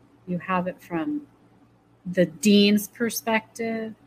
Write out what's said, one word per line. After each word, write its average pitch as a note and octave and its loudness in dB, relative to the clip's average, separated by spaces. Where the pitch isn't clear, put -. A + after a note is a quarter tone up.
You F3+ -6
have F3+ -4
it - -10
from D#3+ -6
the F3+ 2
dean's G#3 4
perspective, A3+ -6